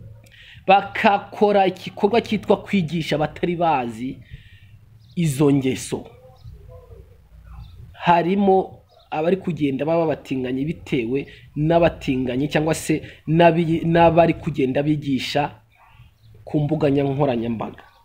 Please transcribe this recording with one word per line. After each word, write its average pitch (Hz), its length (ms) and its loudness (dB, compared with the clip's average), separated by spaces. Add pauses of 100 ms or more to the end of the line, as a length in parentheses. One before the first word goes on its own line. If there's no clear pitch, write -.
(680)
bakakora 202 1000 2
igikorwa 208 540 -2
cyitwa 208 420 0
kwigisha 165 540 -2
abatari 160 400 -4
bazi 131 600 -2 (960)
izo 151 400 0
ngeso. 131 520 -4 (1900)
Harimo 190 920 0 (280)
abari 165 280 0
kugenda 143 480 -4
baba 165 160 0
abatinganyi 135 640 -4
bitewe 139 600 -4 (300)
n'abatinganyi 147 960 0
cyangwa 156 240 0
se - 280 -2 (280)
n'abi-, 165 560 4
n'abari 165 480 4
kugenda 135 480 -2
bigisha 143 680 -2 (920)
ku - 160 -2
mbuga 147 300 0
nkoranyambaga. 135 960 -2 (200)